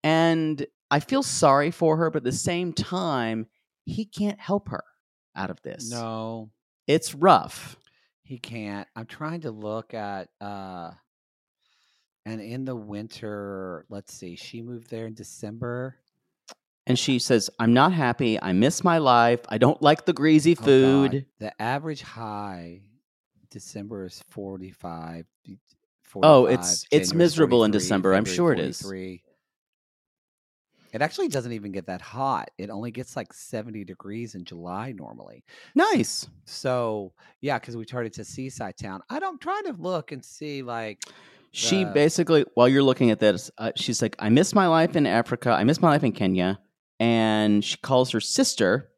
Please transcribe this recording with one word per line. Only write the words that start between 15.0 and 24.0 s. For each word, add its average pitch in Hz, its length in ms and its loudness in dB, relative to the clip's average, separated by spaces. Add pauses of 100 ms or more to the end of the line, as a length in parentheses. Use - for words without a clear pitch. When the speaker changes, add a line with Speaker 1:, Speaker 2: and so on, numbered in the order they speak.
Speaker 2:
in 110 60 -12
December. 120 840 -10 (920)
Speaker 1:
And 127 100 2
she 127 220 0
says, 117 400 2
"I'm 117 140 4
not 147 200 6
happy. 120 480 0
I 92 120 -4
miss 113 300 2
my 170 140 4
life. 120 500 4
I 110 120 -4
don't 120 220 4
like 156 240 4
the 175 80 2
greasy 156 400 6
Speaker 2:
Oh, - 20 6
God. 143 100 -8
Speaker 1:
food." 135 600 6 (140)
Speaker 2:
The 107 220 -10
average 143 400 -6
high 101 800 -12 (720)
December 101 540 -12